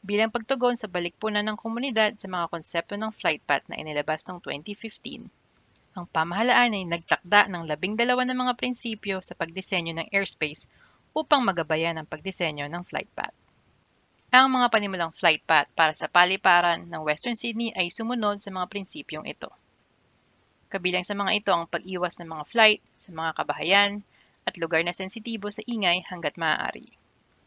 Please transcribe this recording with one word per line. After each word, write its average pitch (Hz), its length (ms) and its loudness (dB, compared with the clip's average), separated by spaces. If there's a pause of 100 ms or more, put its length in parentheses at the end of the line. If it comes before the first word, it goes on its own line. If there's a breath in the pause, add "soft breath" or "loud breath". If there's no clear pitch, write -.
Bilang 208 320 2
pagtugon 240 440 2
sa 208 120 -8
balikpuna 208 560 -2
ng 214 120 -2
komunidad 226 600 0
sa - 80 -14
mga 180 240 -4
konsepto 170 480 -4
ng 220 160 -4
flight 156 320 -2
path 143 240 0
na - 80 -8
inilabas 151 480 -4
noong 180 160 -10
twenty 139 360 -8
fifteen, - 520 -12 (680)
ang 175 80 -8
pamahalaan 214 720 2
ay 185 80 -4
nagtakda 170 640 2
ng 170 160 -6
labing 180 320 -2
dalawa 247 240 2
na 254 160 -2
mga 254 180 0
prinsipyo 214 680 -4
sa - 80 -12
pagdisenyo 165 640 -4
ng 160 160 -6
airspace 180 560 -4 (480 soft breath)
upang 294 240 4
magabayan 165 560 2
ang 156 80 -8
pagdisenyo 151 640 -4
ng 175 160 -6
flight - 320 -8
path. - 160 -6 (960)
Ang 262 240 6
mga 247 160 4
panimulang 190 420 0
flight 160 380 2
path 151 240 6
para 156 240 4
sa 160 80 -4
paliparan 175 800 4
ng 165 160 -8
Western 156 320 -2
Sydney 233 400 -4
ay 175 160 -2
sumunod 220 480 -2
sa 196 160 -12
mga 180 160 -4
prinsipyong 156 560 -10
ito. - 240 -10 (1200)
Kabilang 180 320 -2
sa 202 160 -6
mga 196 160 0
ito 208 160 0
ang 170 160 2
pag-iwas 175 560 -6
ng 165 80 -12
mga 156 160 -10
flight 214 360 4 (200)
sa - 80 -20
mga 160 260 -4
kabahayan 202 680 0 (400 soft breath)
at - 160 -4
lugar 165 240 2
na 175 80 -4
sensitibo 208 560 -8
sa - 160 -8
ingay 185 400 0
hanggat 170 320 -6
maaari. - 560 -4 (540)